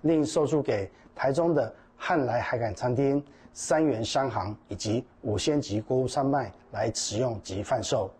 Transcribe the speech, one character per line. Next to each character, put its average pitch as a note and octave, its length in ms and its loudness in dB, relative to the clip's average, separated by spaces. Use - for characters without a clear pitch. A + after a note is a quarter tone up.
另 D#3 220 4
售 D3+ 220 2
出 C#3+ 160 2
给 G#2+ 300 -2
台 C#3 160 0
中 E3 240 2
的 A#2 180 2
汉 D#3 300 0
来 A#2 160 0
海 A#2+ 160 -2
港 F#2+ 180 -2
餐 B2 180 -2
厅、 C#3 300 2
三 D#3+ 300 0
元 A2+ 200 2
商 C3+ 260 0
行 G#2 260 -4
以 G2+ 80 -8
及 A2 300 -2
五 G#2 160 -2
仙 D3 240 2
级 G#2 180 -4
锅 B2+ 180 0
物 B2+ 80 2
商 C3+ 200 0
卖 C3+ 260 0
来 A2 220 0
使 - 260 -4
用 A#2 220 -2
及 G2+ 220 -6
贩 G#2+ 180 -2
售 G#2 380 -2